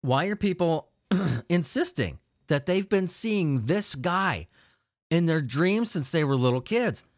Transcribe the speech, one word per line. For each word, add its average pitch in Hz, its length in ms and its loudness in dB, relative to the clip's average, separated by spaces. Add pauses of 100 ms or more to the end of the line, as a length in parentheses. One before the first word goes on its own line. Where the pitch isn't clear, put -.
Why 135 260 0
are 208 100 -2
people 175 520 0 (300)
<clears throat> 127 300 -2
insisting 170 720 -2 (300)
that 143 180 0
they've 190 220 0
been 190 180 2
seeing 170 600 0
this 196 280 -2
guy 143 540 -2 (600)
in 170 160 4
their 160 140 2
dreams 180 520 0
since 139 180 -4
they 160 140 2
were 139 100 2
little 127 260 2
kids? 220 440 -2 (140)